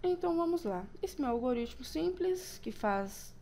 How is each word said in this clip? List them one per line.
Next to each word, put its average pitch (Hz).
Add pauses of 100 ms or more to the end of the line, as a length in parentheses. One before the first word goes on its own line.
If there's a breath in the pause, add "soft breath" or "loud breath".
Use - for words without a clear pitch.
Então, 359
vamos 339
lá. 185 (180)
Esse 370
meu 254
algoritmo 233
simples, 359
que 226
faz 196